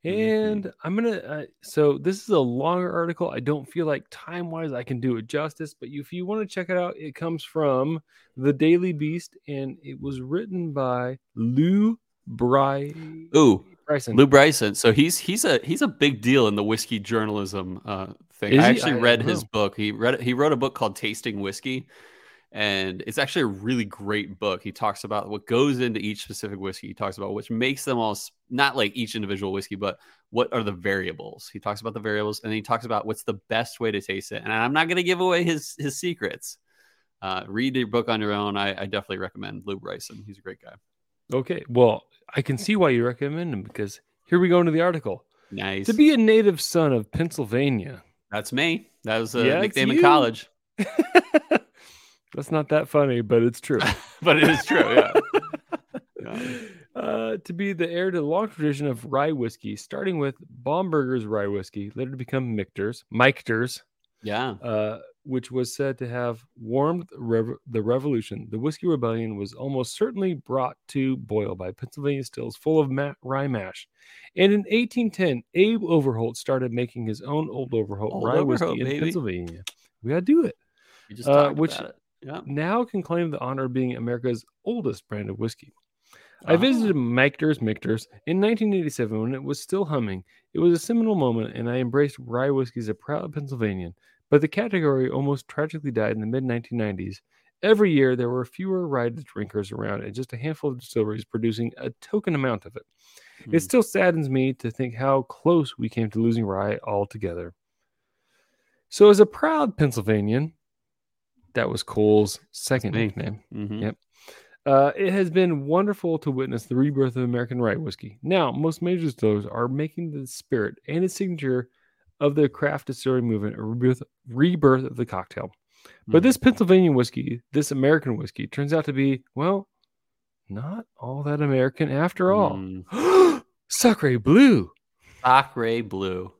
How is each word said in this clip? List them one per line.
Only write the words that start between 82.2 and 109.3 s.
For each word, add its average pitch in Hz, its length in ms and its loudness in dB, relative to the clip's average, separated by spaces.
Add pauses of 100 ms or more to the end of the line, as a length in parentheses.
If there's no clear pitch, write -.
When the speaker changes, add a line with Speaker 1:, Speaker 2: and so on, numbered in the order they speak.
Speaker 1:
Yeah. 151 240 -12
Speaker 2:
now 165 380 -2
can 202 180 -6
claim 170 280 -2
the - 100 -6
honor 135 260 -4
of 127 60 -4
being 127 220 -2
America's 120 500 -4 (200)
oldest 208 440 -4
brand 104 220 -8
of 98 80 -8
whiskey. - 340 -8 (720)
I 160 80 6
Speaker 1:
Ah. - 20 6
Speaker 2:
visited 226 400 2
Michter's, 135 640 2
Michter's 110 480 -2 (200)
in 175 140 0
nineteen 214 320 2
eighty-seven 127 480 -2
when 120 140 -2
it 135 80 -10
was 139 180 -6
still 190 240 -4
humming. 113 400 -4 (300)
It 160 60 -2
was 170 120 6
a 165 60 2
seminal 226 380 0
moment, 117 400 0
and 117 120 -4
I 120 80 -2
embraced 135 420 0
rye 123 320 -2
whiskey 131 300 -2
as 107 80 -6
a 107 60 -4
proud 151 400 -8
Pennsylvanian. 110 600 -4 (360)
But 147 120 8
the 160 60 -2
category 156 600 0
almost 139 400 -2
tragically 151 420 -6
died 110 220 0
in 107 80 -4
the 107 60 -6
mid-nineteen 120 520 -4
nineties. 98 440 -6 (400)
Every 208 300 6
year, 135 220 6
there 123 160 -2
were 127 140 -4
fewer 185 420 -6
rye 123 220 0
drinkers 104 640 -8
around 107 320 -6
and 104 100 -12
just 123 180 -10
a 120 40 -10
handful 147 340 -6
of 123 80 -10
distilleries 107 460 -4
producing 113 540 -4
a - 120 -8 (100)
token 202 360 -4
amount 127 300 -2
of 120 100 -18
it. - 80 -16 (640)
It 110 40 -12
Speaker 1:
Hmm. 165 80 4
Speaker 2:
still 226 240 2
saddens 170 480 0
me 131 240 2
to 117 160 -6
think 120 240 -6
how 135 280 2
close 160 560 0
we 117 100 -4
came 113 220 -2
to 110 100 -4
losing 117 240 2
rye 101 400 -2
altogether. 98 720 -6 (1300)
So 208 220 10
as 202 100 8
a 208 60 12
proud 302 500 0